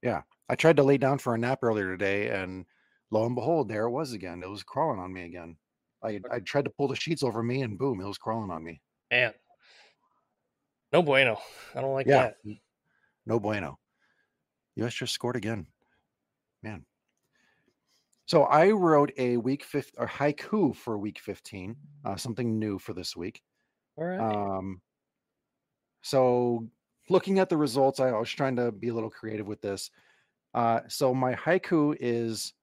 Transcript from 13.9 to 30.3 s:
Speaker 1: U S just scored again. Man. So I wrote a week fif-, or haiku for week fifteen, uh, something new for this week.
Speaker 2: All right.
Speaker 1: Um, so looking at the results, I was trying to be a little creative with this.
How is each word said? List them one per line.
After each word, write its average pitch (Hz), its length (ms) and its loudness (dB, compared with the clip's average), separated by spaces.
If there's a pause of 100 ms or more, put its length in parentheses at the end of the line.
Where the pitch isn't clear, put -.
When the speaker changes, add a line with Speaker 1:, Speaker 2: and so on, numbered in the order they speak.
Speaker 1:
U 107 100 -4
S 120 80 -4
just - 200 -6
scored 123 220 -4
again. 107 320 -6 (960)
Man. 107 220 -12 (1400)
So 156 180 6
I 160 280 6
wrote 160 460 6
a 123 200 2
week 127 260 -2
fif-, - 340 -6
or 120 100 -4
haiku 147 680 0
for 110 220 -6
week 101 220 -8
fifteen, 98 560 -12 (300)
uh, 98 100 -4
something 113 440 -4
new 104 180 -2
for - 160 -10
this 85 220 -10
week. 87 260 -10 (560)
Speaker 2:
All 156 80 -6
right. 180 140 -6
Speaker 1:
Um, 98 640 -4 (1200)
so 123 680 2 (420)
looking 190 300 2
at 185 100 2
the 170 80 2
results, 135 420 2
I 131 120 2
was 113 180 -2
trying 131 280 -2
to 120 140 0
be 107 180 -6
a 117 40 -4
little 113 160 -4
creative 107 380 -8
with 104 140 -8
this. 98 280 -6 (640)